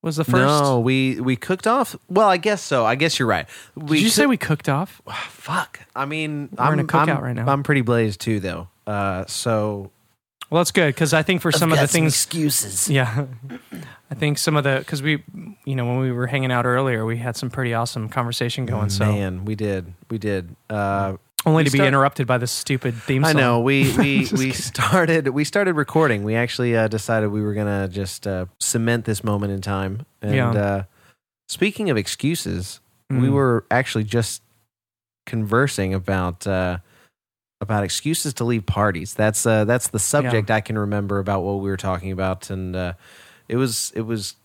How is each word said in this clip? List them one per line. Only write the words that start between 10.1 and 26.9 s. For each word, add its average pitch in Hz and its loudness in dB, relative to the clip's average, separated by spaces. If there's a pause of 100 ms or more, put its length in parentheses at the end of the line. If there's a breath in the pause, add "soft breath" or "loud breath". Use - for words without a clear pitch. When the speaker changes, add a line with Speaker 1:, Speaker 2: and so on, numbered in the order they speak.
Speaker 1:
Well, 160 4
that's 175 0
good, 156 4
'cause 151 2
I 156 6
think 175 0
for 175 0
Speaker 2:
I've 147 0
Speaker 1:
some 160 4
of 156 4
the 139 6
Speaker 2:
got 143 2
some 170 2
Speaker 1:
things 156 4
Speaker 2:
excuses. 151 -2
Speaker 1:
Yeah. 131 0 (840 loud breath)
I 143 -8
think 147 0
some 151 0
of 143 2
the, 135 2
'cause 143 -6
we, 147 -2 (420)
you 139 -4
know, 120 -2
when 123 0
we 131 0
were 123 -2
hanging 131 -2
out 120 0
earlier, 123 0
we 117 -2
had 117 -6
some 123 -6
pretty 123 -4
awesome 117 -4
conversation 120 -4
going, 104 -2
so. 98 0
Speaker 2:
Man, 98 -2
we 107 -4
did. 98 -4 (180)
We 113 -6
did. 98 -4 (120)
Uh, 98 -2 (300)
Speaker 1:
Only 160 6
Speaker 2:
We - 6
Speaker 1:
to 143 4
be 139 2
Speaker 2:
start 139 6
Speaker 1:
interrupted 135 2
by 127 2
the 120 -2
stupid 123 -4
theme 131 0
Speaker 2:
I 160 4
Speaker 1:
song. 147 4
Speaker 2:
know. 120 4
We, 135 4
Speaker 1:
<laughs> - 2
Speaker 2:
we, 139 4
Speaker 1:
Just 131 -2
Speaker 2:
we 202 2 (120)
Speaker 1:
kidding. - -4
Speaker 2:
started, 165 2
we 143 0
started 190 0
recording. 143 2
We 107 0
actually, 120 0
uh, 110 4
decided 110 0